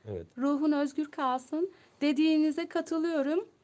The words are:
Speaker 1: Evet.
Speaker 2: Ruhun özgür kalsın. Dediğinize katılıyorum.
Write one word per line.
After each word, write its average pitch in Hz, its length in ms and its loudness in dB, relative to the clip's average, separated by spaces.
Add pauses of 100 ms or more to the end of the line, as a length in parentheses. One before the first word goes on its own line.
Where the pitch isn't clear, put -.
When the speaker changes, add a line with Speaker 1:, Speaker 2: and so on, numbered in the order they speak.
Speaker 1:
Evet. 104 220 -8 (120)
Speaker 2:
Ruhun 285 340 0
özgür 294 380 -2
kalsın. 285 600 -2 (280)
Dediğinize 311 680 2
katılıyorum. 330 760 0 (200)